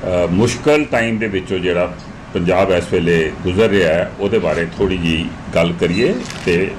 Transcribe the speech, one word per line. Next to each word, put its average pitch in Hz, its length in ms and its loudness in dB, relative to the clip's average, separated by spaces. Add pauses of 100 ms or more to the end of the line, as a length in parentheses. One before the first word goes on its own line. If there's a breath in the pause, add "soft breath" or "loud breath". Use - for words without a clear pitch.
ਅ, 87 260 0
ਮੁਸ਼ਕਲ 143 540 2
ਟਾਈਮ 113 340 0
ਦੇ 110 100 -2
ਵਿੱਚੋਂ 95 300 -4
ਜਿਹੜਾ 87 360 0 (400)
ਪੰਜਾਬ 92 360 2
ਇਸ 87 220 0
ਵੇਲੇ 82 400 2 (100)
ਗੁਜ਼ਰ 92 260 2
ਰਿਹਾ 90 260 4
ਹੈ, - 260 0
ਉਹਦੇ 101 180 0
ਬਾਰੇ 85 280 0 (120)
ਥੋੜ੍ਹੀ 95 180 2
ਜਿਹੀ 82 300 0 (280)
ਗੱਲ 85 260 2
ਕਰੀਏ 101 340 2 (300)
ਤੇ 90 340 0